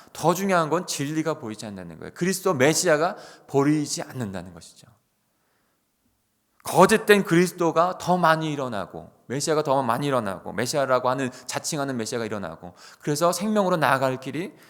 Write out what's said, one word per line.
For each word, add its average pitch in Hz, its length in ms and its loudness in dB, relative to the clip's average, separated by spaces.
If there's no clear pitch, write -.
더 165 220 2
중요한 180 340 2
건 170 180 -2
진리가 156 480 -4
보이지 113 300 -10
않는다는 92 360 -12
거예요. 80 140 -12
그리스도 185 380 0
메시아가 156 640 2
보이지 147 560 0
않는다는 95 500 -10
것이죠. - 340 -20
거짓된 196 600 6
그리스도가 170 720 2
더 180 220 0
많이 160 340 2
일어나고, 101 580 -6
메시아가 147 360 0
더 135 200 2
많이 123 240 0
일어나고, 98 460 -2
메시아라고 127 560 0
하는, 131 220 -2
자칭하는 139 500 -6
메시아가 113 300 -6
일어나고, 90 480 -10
그래서 160 320 0
생명으로 190 440 0
나아갈 135 440 2
길이 143 320 -8